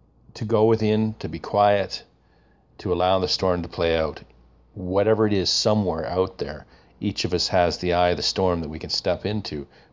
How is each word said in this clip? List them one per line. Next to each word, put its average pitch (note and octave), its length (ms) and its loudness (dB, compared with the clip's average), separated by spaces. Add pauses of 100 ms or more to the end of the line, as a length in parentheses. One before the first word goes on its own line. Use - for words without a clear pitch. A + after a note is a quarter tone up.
(340)
to - 100 -6
go A2 220 2
within, A2 520 2
to - 100 -8
be E2 120 -8
quiet, G2+ 640 2 (760)
to F#2 140 -2
allow F2+ 260 2
the F#2 80 0
storm F2+ 360 0
to E2 60 -8
play E2+ 280 0
out, D#2+ 260 -4 (520)
whatever G2+ 520 2
it G#2 60 2
is F#2+ 180 0
somewhere F#2+ 560 0
out F#2 320 -2
there, C#2+ 280 -8 (340)
each G#2 240 -4
of F2+ 100 -2
us - 140 -2
has F2 300 2
the F2 160 0
eye F2+ 160 4
of F2 60 0
the D#2+ 60 -6
storm F2+ 380 0
that D#2 80 -6
we D#2+ 100 -10
can D#2 120 -10
step - 360 -4
into, G2 400 -6 (260)